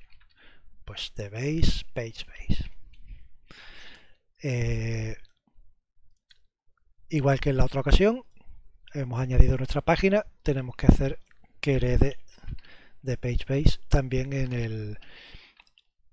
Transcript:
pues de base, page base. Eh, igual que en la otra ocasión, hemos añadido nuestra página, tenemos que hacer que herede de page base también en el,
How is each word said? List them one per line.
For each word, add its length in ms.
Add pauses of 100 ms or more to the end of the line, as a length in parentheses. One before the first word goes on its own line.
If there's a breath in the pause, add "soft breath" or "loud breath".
(840 soft breath)
pues 320
de 120
base, 640
page 340
base. 440 (1700 loud breath)
Eh, 720 (1900)
igual 320
que 100
en 60
la 80
otra 160
ocasión, 420 (720)
hemos 260
añadido 380
nuestra 240
página, 440 (180)
tenemos 340
que 100
hacer 320 (420)
que 140
herede 440 (840 loud breath)
de 140
page 320
base 400
también 440
en 200
el, 460 (1160 loud breath)